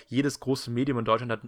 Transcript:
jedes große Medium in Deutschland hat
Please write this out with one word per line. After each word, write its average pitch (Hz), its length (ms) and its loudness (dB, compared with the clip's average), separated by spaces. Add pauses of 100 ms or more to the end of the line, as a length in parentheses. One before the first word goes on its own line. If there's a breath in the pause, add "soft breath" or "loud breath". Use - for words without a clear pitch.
jedes 135 320 0
große 127 320 -2
Medium 127 260 0
in 113 60 0
Deutschland 117 260 2
hat 113 180 -2